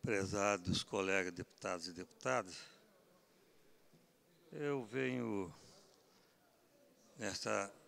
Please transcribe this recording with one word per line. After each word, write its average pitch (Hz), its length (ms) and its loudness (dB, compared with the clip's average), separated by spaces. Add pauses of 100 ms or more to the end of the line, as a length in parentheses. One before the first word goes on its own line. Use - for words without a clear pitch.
prezados 98 800 2
colegas 95 520 2
deputados 90 560 -6
e - 20 -10
deputadas, 90 640 -2 (1900)
eu 143 360 -2
venho 117 680 0 (1600)
nesta 101 520 0 (180)